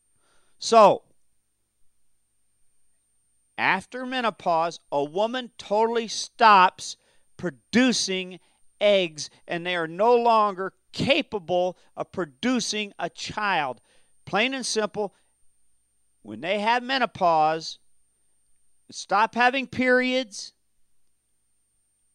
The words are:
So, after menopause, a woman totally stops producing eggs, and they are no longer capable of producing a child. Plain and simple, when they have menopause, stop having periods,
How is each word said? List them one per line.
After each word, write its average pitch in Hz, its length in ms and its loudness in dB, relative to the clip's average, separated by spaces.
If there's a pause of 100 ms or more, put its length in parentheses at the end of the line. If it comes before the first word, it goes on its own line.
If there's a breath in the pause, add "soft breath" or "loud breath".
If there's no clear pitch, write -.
(580)
So, 214 460 6 (2500)
after 190 480 -2
menopause, 180 720 -4 (120)
a 143 120 -2
woman 220 560 -6
totally 226 480 -2
stops - 920 4 (400)
producing 185 1000 -2 (420)
eggs, 180 480 0 (180 soft breath)
and 175 200 -8
they 180 80 -4
are 165 120 -4
no 208 280 2
longer 208 580 0 (200)
capable 180 840 -2 (180)
of - 160 -10
producing 208 840 -4
a 170 100 -6
child. 165 720 -4 (460)
Plain 247 300 0
and 247 100 -8
simple, 208 480 -4 (1120)
when 107 180 -14
they 185 160 -2
have 233 240 0
menopause, 170 960 0 (1120)
stop - 460 -2
having 247 320 0
periods, 254 840 -2 (1600)